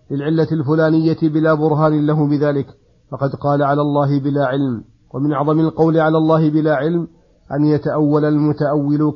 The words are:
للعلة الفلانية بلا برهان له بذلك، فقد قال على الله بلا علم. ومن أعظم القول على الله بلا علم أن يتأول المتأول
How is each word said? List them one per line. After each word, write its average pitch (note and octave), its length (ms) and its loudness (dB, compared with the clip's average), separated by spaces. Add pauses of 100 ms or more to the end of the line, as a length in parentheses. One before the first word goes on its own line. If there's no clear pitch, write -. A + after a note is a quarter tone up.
(120)
للعلة D3+ 400 -2
الفلانية D#3+ 720 0
بلا D#3+ 320 2
برهان D3+ 520 0
له D3+ 220 0
بذلك، C#3+ 400 -2 (440)
فقد C3+ 240 -4
قال C#3+ 280 0
على C#3+ 180 0
الله C#3+ 380 0
بلا C#3 260 -2
علم. C3 380 -4 (300)
ومن C#3+ 200 -2
أعظم D3 260 0
القول D#3+ 380 2
على D#3+ 200 2
الله D#3+ 320 2
بلا D3+ 260 0
علم D#3+ 320 -2 (440)
أن D3 140 0
يتأول D3+ 600 0
المتأول D3 920 0